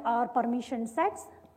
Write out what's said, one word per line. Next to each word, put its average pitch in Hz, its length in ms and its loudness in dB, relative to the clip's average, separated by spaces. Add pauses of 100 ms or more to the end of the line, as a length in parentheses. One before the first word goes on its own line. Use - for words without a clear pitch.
our 233 240 2
permission 240 580 0
sets - 400 0 (280)